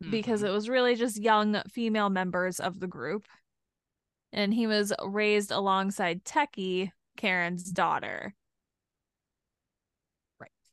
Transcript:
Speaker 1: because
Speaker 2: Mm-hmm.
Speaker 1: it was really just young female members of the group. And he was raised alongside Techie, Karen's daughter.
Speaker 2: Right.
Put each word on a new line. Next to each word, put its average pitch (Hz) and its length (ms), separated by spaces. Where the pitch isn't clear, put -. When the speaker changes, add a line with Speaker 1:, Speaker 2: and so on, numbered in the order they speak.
Speaker 1:
because 220 320
Speaker 2:
Mm-hmm. 208 80
Speaker 1:
it 190 40
was 214 140
really 247 280
just 226 260
young 214 400
female 214 380
members 185 500
of 180 220
the 185 60
group. 160 380
And 208 200
he 226 140
was 208 240
raised 208 500
alongside 190 720
Techie, 185 680
Karen's 180 560
daughter. 165 640
Speaker 2:
Right. - 120